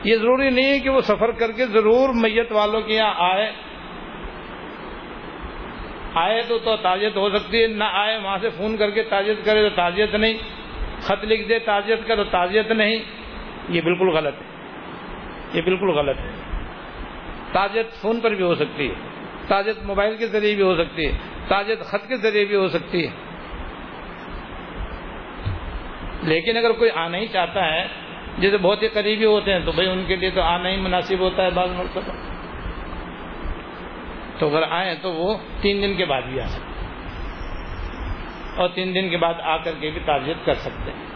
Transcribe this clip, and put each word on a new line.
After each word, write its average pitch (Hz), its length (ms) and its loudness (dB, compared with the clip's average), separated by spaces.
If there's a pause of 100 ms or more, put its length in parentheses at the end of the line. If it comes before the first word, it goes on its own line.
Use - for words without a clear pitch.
یہ 220 120 6
ضروری 254 340 4
نہیں 262 220 4
ہے 277 60 4
کہ 269 120 0
وہ 269 100 6
سفر 214 300 4
کر 226 220 0
کے 240 140 2
ضرور 233 480 6
میت 226 380 2
والوں 214 280 4
کے 220 140 0
یہاں 214 200 4 (100)
آئے، 196 260 4 (2750)
آئے 226 340 4
تو، 233 100 2
تو 220 180 2
تعزیت 196 400 2
ہو 202 140 4
سکتی 208 320 2
ہے، 226 40 6
نہ 214 180 0 (100)
آئے 214 240 2
وہاں 196 200 -2
سے 214 120 -2
فون 214 260 -2
کر 208 140 2
کے 214 120 0
تعزیت 202 420 0
کرے 214 240 6
تو 202 80 0
تعزیت 185 380 2
نہیں، 220 240 4 (640)
خط 202 220 0
لکھ 214 240 2
دے 226 100 4
تعزیت 214 500 2
کا 226 60 4
تو 208 100 2
تعزیت 196 460 2
نہیں، 220 280 4 (680)
یہ 170 120 2
بالکل 180 280 4
غلط 156 320 0
ہے، - 60 -14 (1080)
یہ 170 80 2
بالکل 185 280 2
غلط 143 280 2
ہے۔ - 120 -8 (1200)
تعزیت 202 400 0
فون 226 280 -2
پر 226 100 2
بھی 196 140 0
ہو 170 100 4
سکتی 143 340 -2
ہے، 98 60 -4 (540)
تعزیت 202 340 0
موبائل 202 340 2
کے 226 100 -2
ذریعے 208 280 2
بھی 196 80 2
ہو 185 120 6
سکتی 165 320 0
ہے، 135 60 0 (360)
تعزیت 202 320 2
خط 202 280 -4
کے 254 80 0
ذریعے 208 280 4
بھی 202 120 2
ہو 190 120 4
سکتی 165 380 0
ہے، 107 60 -8 (3000)
لیکن 170 340 2
اگر 233 160 6
کوئی 226 240 6
آنا 170 220 0
ہی 208 80 -2
چاہتا 175 400 2
ہے 160 200 0 (520)
جیسے 196 180 6
بہت 196 260 4
ہی 220 60 4
قریبی 214 360 2
ہوتے 208 280 6
ہیں 185 120 4
تو 160 80 0
بھائی 175 160 4
ان 185 180 0
کے 185 100 2
لیے 185 140 0
تو 185 100 2
آنا 175 280 2
ہی 190 80 0
مناسب 185 440 2
ہوتا 185 240 4
ہے 180 60 4
بعض 180 200 2
مرتبہ، 180 420 -4 (2250)
تو 156 100 2
اگر 151 220 2
آئیں 175 320 0
تو 185 100 -2
وہ 180 260 0 (220)
تین 202 220 2
دن 202 140 0
کے 180 80 0
بعد 135 180 0
بھی 127 180 -4
آ 117 60 -4
سکتے - 400 -8
ہیں - 60 -10 (1600)
اور 180 120 4
تین 185 260 -2
دن 190 140 0
کے 170 80 0
بعد 170 260 2
آ 160 140 2
کر 165 240 -4
کے 151 100 -2
بھی 160 160 -8
تعزیت 147 400 0
کر 147 80 4
سکتے - 360 -6
ہیں۔ - 260 -12